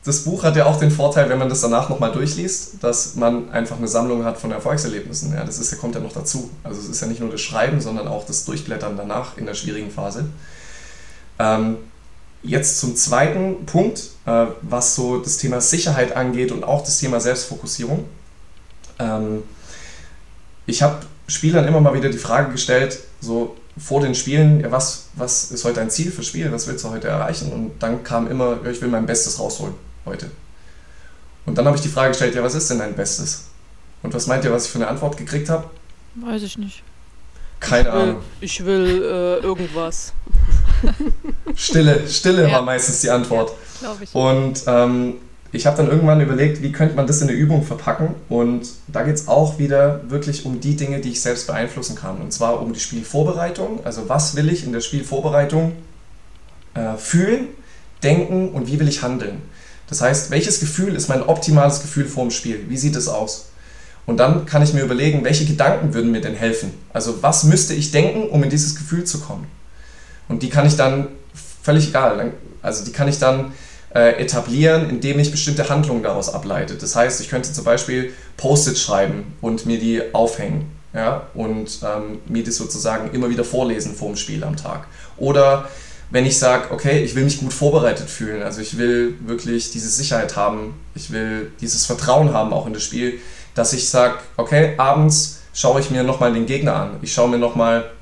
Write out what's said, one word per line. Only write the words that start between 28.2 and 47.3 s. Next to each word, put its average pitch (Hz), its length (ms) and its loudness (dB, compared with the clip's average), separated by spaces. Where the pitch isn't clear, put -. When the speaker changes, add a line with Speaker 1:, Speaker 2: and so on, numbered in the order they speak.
Speaker 1:
immer, 123 340 0
ja, 120 60 -6
ich 120 120 -6
will 123 80 -2
mein 113 180 0
Bestes - 320 -2
rausholen 101 340 -6
heute. - 240 -10
Und - 100 -2
dann 131 80 2
hab 143 80 6
ich - 80 0
die - 60 -4
Frage 131 220 2
gestellt, 123 260 0
ja, 120 80 0
was 127 100 0
ist 151 160 -2
denn 123 100 0
dein 104 140 -6
Bestes? - 520 -6
Und 117 100 -6
was 117 140 -4
meint 131 160 0
ihr, 123 80 2
was 120 140 0
ich - 60 -8
für 123 60 -6
eine 110 120 0
Antwort 147 280 -4
gekriegt 147 320 -6
hab? 160 220 -2
Speaker 2:
Weiß 233 280 -6
ich 196 140 -10
nicht. 202 260 -10
Speaker 1:
Keine - 280 6
Speaker 3:
Ich - 60 0
will, - 60 4
Speaker 1:
Ahnung. 185 140 2
Speaker 3:
ich 185 240 -6
will, 185 380 2
äh, - 20 -8
irgendwas. 165 680 -4
Speaker 1:
<laughs> - 720 4
Stille, 151 540 4
Stille 180 400 4
Speaker 2:
Ja. 139 60 4
Speaker 1:
war 123 60 4
meistens 123 400 0
die 123 80 0
Antwort. 117 400 2
Speaker 2:
Ja, 254 60 -8
glaub 208 140 -8
ich. - 120 -16
Speaker 1:
Und, 131 540 2
ähm, 123 480 2
ich 127 120 0
hab 147 80 4
dann 156 120 4
irgendwann 156 320 6
überlegt, 135 440 2
wie 139 80 -2
könnte - 240 2
man 139 100 2
das 147 160 2
in 139 80 2
eine 117 80 0